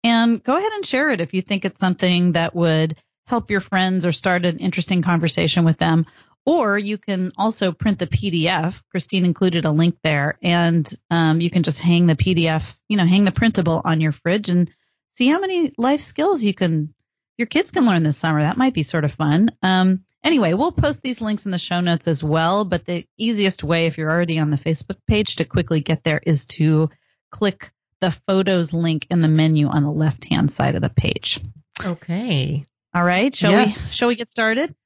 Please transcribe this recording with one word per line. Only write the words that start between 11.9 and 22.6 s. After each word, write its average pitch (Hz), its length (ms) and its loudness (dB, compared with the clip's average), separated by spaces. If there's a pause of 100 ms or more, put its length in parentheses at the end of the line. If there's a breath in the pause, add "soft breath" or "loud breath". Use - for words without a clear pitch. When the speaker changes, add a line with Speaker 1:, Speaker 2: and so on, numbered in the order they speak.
Speaker 1:
the 160 100 4
P 185 160 0
D 165 160 2
F, 160 300 -4 (100)
you 208 80 0
know, 185 80 2
hang 190 200 4
the 185 80 2
printable 170 520 0
on 160 160 0
your 156 120 0
fridge 196 360 -2
and 180 220 2 (440 soft breath)
see 247 140 0
how 330 120 2
many 370 360 -2
life 269 240 0
skills 320 420 -2
you 202 120 0
can, 160 400 -2 (420)
your 233 120 -4
kids 359 220 -2
can 311 140 0
learn 180 180 2
this 151 140 0
summer. 156 240 0
That 151 160 0
might 262 160 0
be 165 100 -4
sort 151 220 -2
of 143 80 -2
fun. 160 380 2 (120)
Um, 185 420 2 (200)
anyway, 233 300 2
we'll 311 180 0
post - 300 -2
these 254 180 -6
links 214 240 -4
in 202 60 -6
the 180 80 -4
show 175 220 -4
notes 170 280 0
as 156 160 -2
well, 165 400 2